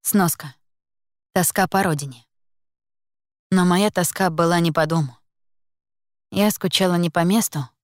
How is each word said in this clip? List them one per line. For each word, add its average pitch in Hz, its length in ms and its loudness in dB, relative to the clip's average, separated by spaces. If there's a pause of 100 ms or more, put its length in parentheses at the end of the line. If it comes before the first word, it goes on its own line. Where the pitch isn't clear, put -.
Сноска. 170 540 -2 (760)
Тоска 185 360 0
по 196 160 0
родине. 143 420 -6 (1300)
Но 185 140 2
моя 185 260 2
тоска 180 380 -2
была 170 300 0
не 170 120 0
по 156 160 0
дому. 156 280 -4 (1160)
Я 202 180 2
скучала 185 460 0
не 175 140 0
по 170 140 0
месту 175 460 0 (140)